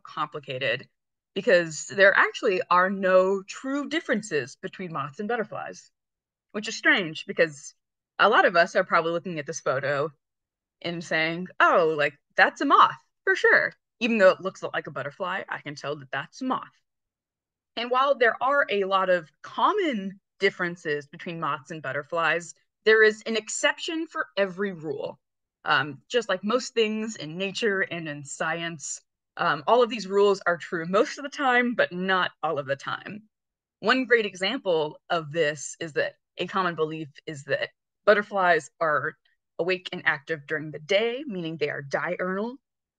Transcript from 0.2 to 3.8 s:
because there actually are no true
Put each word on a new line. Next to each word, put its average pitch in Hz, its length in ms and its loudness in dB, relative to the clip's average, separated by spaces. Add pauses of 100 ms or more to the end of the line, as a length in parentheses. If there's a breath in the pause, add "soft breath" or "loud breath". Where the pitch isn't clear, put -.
because 175 540 2
there 196 280 6
actually 269 540 2
are 180 180 4
no 190 540 4
true 269 480 -8